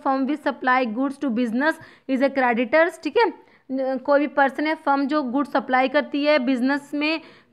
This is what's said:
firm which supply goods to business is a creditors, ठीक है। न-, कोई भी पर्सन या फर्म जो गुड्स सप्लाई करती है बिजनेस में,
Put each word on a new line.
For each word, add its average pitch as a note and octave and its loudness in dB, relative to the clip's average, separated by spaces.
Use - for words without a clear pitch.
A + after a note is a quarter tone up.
firm C4+ 0
which D4 -6
supply B3+ 0
goods C#4 -4
to C#4 -2
business B3 0
is C4+ 2
a - -
creditors, C4 0
ठीक D4+ -4
है। A4 0
न-, C4 -2
कोई C#4+ 2
भी C#4+ 0
पर्सन D4 0
या D#4 0
फर्म C#4+ 0
जो D4 0
गुड्स C4+ -2
सप्लाई C4 0
करती C#4+ -2
है D4+ 4
बिजनेस C4 0
में, D#4 -2